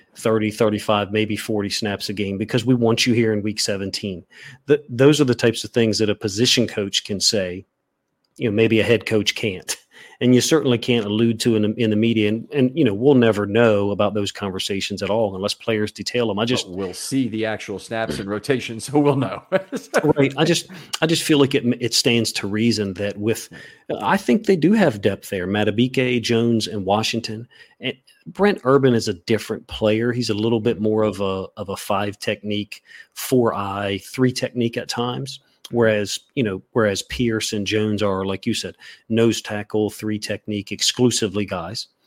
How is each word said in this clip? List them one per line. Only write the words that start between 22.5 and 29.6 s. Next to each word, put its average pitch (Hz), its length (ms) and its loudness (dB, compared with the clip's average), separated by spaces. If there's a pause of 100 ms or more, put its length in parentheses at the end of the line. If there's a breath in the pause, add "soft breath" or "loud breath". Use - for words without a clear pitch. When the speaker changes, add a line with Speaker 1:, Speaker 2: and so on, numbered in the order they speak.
Speaker 1:
that 101 220 -6
with, 104 320 -4 (520 loud breath)
I 180 160 2
think 220 300 0
they 196 100 4
do 165 180 4
have 147 260 2
depth 98 300 -2
there, 92 180 -4
Madubuike, 120 720 0
Jones, 117 460 2
and 104 160 -6
Washington. 110 640 -2 (320 loud breath)
And 127 160 -8 (300 soft breath)
Brent 196 360 0
Urban 131 320 6
is 110 140 0
a 98 60 -2
different - 520 -4